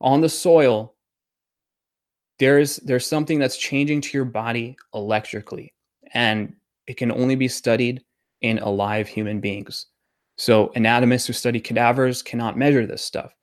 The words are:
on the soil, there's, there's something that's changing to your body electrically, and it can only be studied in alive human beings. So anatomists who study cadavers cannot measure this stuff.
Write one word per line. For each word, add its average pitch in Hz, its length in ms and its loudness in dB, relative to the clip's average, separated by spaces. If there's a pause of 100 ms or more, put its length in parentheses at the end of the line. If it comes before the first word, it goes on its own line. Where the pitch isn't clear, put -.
on 139 200 4
the 160 80 4
soil, 139 640 4 (1400)
there's, 143 400 4
there's 127 300 -2
something 156 320 0
that's 131 180 0
changing 143 440 -2
to 143 160 -6
your 135 80 0
body 117 500 -4 (180)
electrically, 107 800 -6 (400)
and 107 400 0 (320)
it 127 120 -12
can 120 140 -2
only 127 240 0
be 131 120 0
studied 123 560 -2 (380)
in 113 180 0
alive 104 480 -2
human 107 320 -6
beings. 98 480 -8 (500)
So 110 380 4
anatomists 120 520 2
who 127 60 -6
study 120 260 -4
cadavers 123 640 0
cannot 117 360 -6
measure 131 280 2
this - 180 -10
stuff. - 400 -10